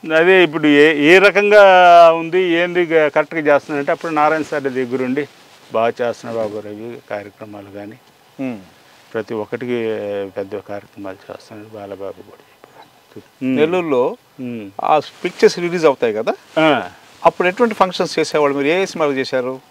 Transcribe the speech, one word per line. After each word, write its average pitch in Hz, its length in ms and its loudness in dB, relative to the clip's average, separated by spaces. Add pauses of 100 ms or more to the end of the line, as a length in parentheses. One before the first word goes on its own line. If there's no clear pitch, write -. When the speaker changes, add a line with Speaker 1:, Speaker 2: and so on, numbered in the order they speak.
(160)
Speaker 1:
అదే 180 280 6
ఇప్పుడు 151 240 0
ఏ, 147 460 4
ఏ 190 40 8
రకంగా 202 460 6 (480)
ఉంది, 165 300 -2
ఏంది 175 400 -2
గ-, 160 260 0
కరెక్ట్గా 151 480 0
చేస్తున్నారంటే, 147 360 -4
అప్పుడు 165 200 -6
నారాయణ 151 300 0
సార్ 143 220 -8
దగ్గరుండి, 127 640 -6 (460)
"బాగా 117 280 0
చేస్తున్నారు 113 460 -6
బాబు 104 200 -12
రవి 110 300 -16 (120)
కార్యక్రమాలు 104 680 -16
కానీ, 107 220 -18 (420)
Speaker 2:
మ్మ్. 127 160 -10 (560)
Speaker 1:
ప్రతి 113 200 -8
ఒక్కటికి 120 440 -8 (600)
పెద్ద 98 140 -10
కార్యక్రమాలు 101 800 -16
చేస్తున్నారు 107 440 -20
బాలబాబు" 98 380 -14
కూడా - 300 -20
చెప్పారు. - 1000 -20
మ్మ్. 131 100 -2
Speaker 2:
నెల్లూరులో 160 640 -2 (240)
Speaker 1:
మ్మ్. 113 300 -12 (120)
Speaker 2:
ఆ 151 160 0 (240)
పిక్చర్స్ 180 360 0
రిలీజ్ 175 260 -4
అవుతాయి 127 280 0
కదా, 110 200 -4 (260)
Speaker 1:
ఆ. 131 300 0 (360)
Speaker 2:
అప్పుడు 170 220 0
ఎటువంటి 214 280 -2
functions 180 440 -2
చేసేవాళ్ళు 147 380 0
మీరు? 139 100 -2
ఏ 180 180 0
సినిమాలు 156 280 -4
చేశారు? 131 460 -6 (120)